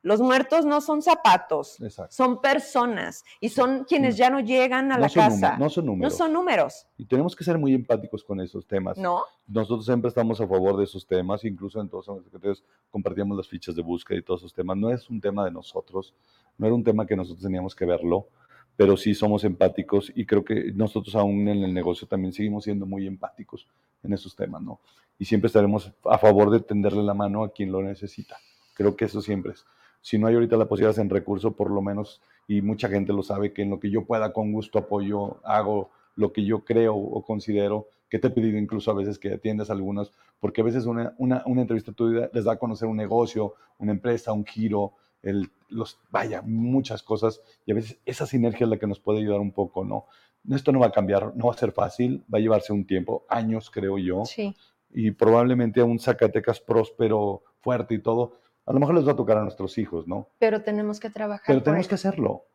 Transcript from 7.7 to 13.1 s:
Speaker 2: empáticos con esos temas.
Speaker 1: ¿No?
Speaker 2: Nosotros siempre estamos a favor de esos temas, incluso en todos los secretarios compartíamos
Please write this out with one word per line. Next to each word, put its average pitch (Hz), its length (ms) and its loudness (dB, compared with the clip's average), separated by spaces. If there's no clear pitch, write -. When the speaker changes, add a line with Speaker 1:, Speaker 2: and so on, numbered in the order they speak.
Speaker 2:
empáticos 113 480 -2
con 95 180 -6
esos 90 280 -10
temas. 95 300 -4
Speaker 1:
¿No? 180 260 -2
Speaker 2:
Nosotros 110 360 -2
siempre 120 240 0
estamos 113 320 0
a 107 60 0
favor 95 300 2
de 98 80 2
esos 95 240 -10
temas, 92 360 -2
incluso 98 360 -8
en 98 80 -8
todos 95 180 -12
los 98 180 -14
secretarios 95 380 -6
compartíamos 98 480 -4